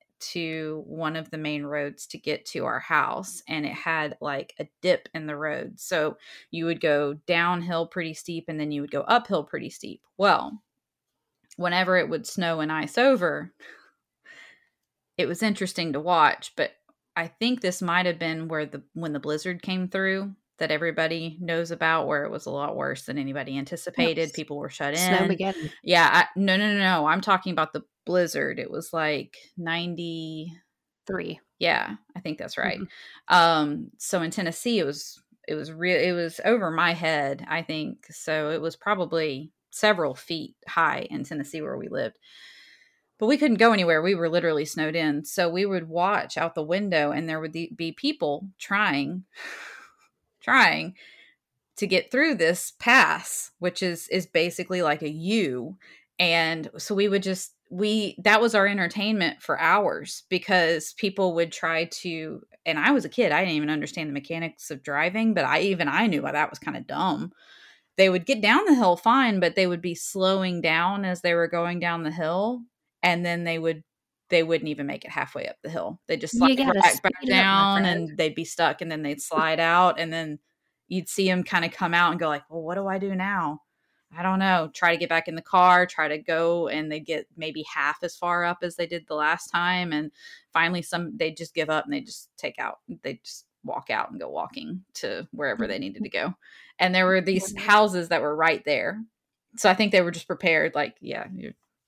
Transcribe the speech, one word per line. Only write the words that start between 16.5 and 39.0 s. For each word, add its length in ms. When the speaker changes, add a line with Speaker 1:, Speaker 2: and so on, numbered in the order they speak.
Speaker 1:
but 160
I 100
think 340
this 220
might 240
have 120
been 300
where 180
the, 160
when 180
the 80
blizzard 420
came 260
through 460
that 120
everybody 680
knows 300
about, 360
where 180
it 60
was 160
a 40
lot 260
worse 300
than 120
anybody 400
anticipated. 680
Speaker 2:
Yes. 60
Speaker 1:
People 260
were 120
shut 240
in. 60
Speaker 2:
Snowmageddon. 720
Speaker 1:
Yeah, 300
I, 140
no, 200
no, 160
no, 60
no. 280
I'm 140
talking 320
about 200
the 100
blizzard. 520
It 120
was, 220
like, 440
ninety 960
Speaker 2:
Three. 340
Speaker 1:
Yeah, 380
I 40
think 180
that's 180
right. 220
Speaker 2:
Mm-hmm. 560
Speaker 1:
Um, 640
so 240
in 80
Tennessee, 480
it 80
was, 340
it 80
was 160
real, 280
it 120
was 320
over 260
my 220
head, 560
I 140
think. 480
So 400
it 100
was 160
probably 720